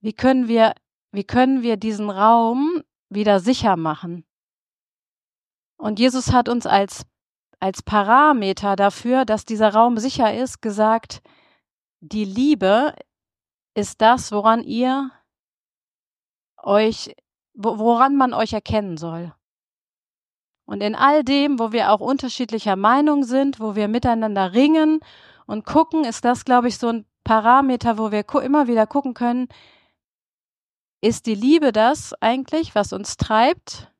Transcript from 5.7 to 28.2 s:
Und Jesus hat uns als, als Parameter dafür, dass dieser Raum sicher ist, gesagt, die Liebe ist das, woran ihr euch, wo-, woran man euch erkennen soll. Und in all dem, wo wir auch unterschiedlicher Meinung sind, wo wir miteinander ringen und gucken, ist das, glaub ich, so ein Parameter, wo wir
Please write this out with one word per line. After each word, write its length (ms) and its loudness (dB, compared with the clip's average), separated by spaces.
Und 220 -6
Jesus 340 0
hat 160 2
uns 160 -4
als, 400 -4
als 220 -6
Parameter 960 0
dafür, 500 0
dass 200 -4
dieser 280 0
Raum 240 4
sicher 360 -2
ist, 280 -8
gesagt, 600 -2
die 240 -6
Liebe 680 2
ist 280 -6
das, 300 4
woran 320 2
ihr 480 -4
euch, 540 0
wo-, 260 -4
woran 360 4
man 180 2
euch 200 -4
erkennen 440 -4
soll. 360 -10
Und 160 -10
in 120 -4
all 300 2
dem, 340 0
wo 140 -4
wir 200 0
auch 80 2
unterschiedlicher 760 -4
Meinung 480 2
sind, 360 -2
wo 160 -6
wir 120 0
miteinander 680 -2
ringen 460 4
und 180 -10
gucken, 380 0
ist 220 -8
das, 200 0
glaub 200 2
ich, 120 -4
so 120 -4
ein 160 -6
Parameter, 720 2
wo 140 -4
wir 120 -2